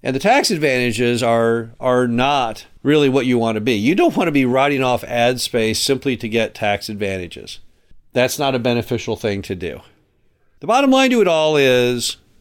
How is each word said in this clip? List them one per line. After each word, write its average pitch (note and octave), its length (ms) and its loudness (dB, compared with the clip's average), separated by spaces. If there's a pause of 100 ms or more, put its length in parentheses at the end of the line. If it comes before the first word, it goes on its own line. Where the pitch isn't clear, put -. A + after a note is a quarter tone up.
And C3 140 -4
the C3+ 40 -4
tax B3+ 300 2
advantages B2 720 0
are, A#2 560 0
are B2+ 300 0
not B2 580 -2 (160)
really C#3+ 260 4
what B2+ 180 0
you B2 120 2
want A2+ 180 0
to G#2+ 40 -4
be. A#2 140 0
You A2+ 200 0
don't E4 220 2
want F3+ 100 0
to D#3+ 60 -2
be C#3 120 2
writing C3 380 0
off B2 220 0
ad A#2+ 360 0
space A2 400 -2
simply C3 360 -2
to A2+ 120 -8
get A2 260 -2
tax G#2 340 -4
advantages. G2 720 -8 (520)
That's B2+ 260 0
not C#3 180 0
a A#2+ 40 -2
beneficial A#2+ 540 -2
thing G2+ 280 -4
to G2 120 -8
do. E2+ 280 -10 (760)
The C#3+ 80 -12
bottom C4 240 2
line C4 200 4
to A#3+ 100 2
it F#3 80 4
all D#3 280 2
is B2 600 2 (240)